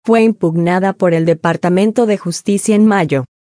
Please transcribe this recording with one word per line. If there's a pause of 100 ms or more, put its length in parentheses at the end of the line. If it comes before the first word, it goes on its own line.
fue
impugnada
por
el
Departamento
de
Justicia
en
mayo. (200)